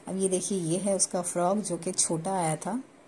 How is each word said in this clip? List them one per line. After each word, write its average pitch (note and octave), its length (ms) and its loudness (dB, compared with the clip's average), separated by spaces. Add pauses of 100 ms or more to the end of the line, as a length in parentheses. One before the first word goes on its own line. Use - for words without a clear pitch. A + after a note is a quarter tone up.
अब F#3 80 -4
ये F#3+ 120 2
देखिए, F#3 300 0
ये E3+ 180 0
है G3 200 0
उसका F3 260 0
frog F3 360 2
जो F#3+ 180 -2
कि F#3 160 -4
छोटा F3 400 0
आया E3 240 2
था, G#3+ 260 -4 (260)